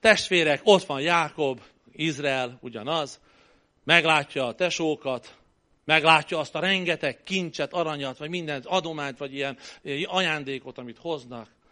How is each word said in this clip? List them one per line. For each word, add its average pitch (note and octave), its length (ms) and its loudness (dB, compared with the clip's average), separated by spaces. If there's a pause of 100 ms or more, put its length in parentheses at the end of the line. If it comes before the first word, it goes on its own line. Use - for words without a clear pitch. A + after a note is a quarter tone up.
testvérek, E3+ 640 4
ott G3+ 200 8
van C#3 160 -4
Jákob, D3+ 600 0 (320)
Izrael, C3+ 680 -2
ugyanaz, B2+ 600 -6 (640)
meglátja D3+ 600 2
a A#2 80 -4
tesókat, D#3 840 -2 (500)
meglátja D#3+ 520 4
azt D3 160 -6
a D#3+ 40 -6
rengeteg F3 640 -2
kincset, E3+ 480 -4
aranyat, D3 460 -4
vagy D3+ 100 -10
mindent, D3+ 380 -6
adományt, D#3 520 -2
vagy C#3 160 -8
ilyen, C#3 240 -4 (240)
ilyen D3 280 -6
ajándékot, C#3+ 680 -4
amit A#2+ 200 -14
hoznak, B2 500 -10 (240)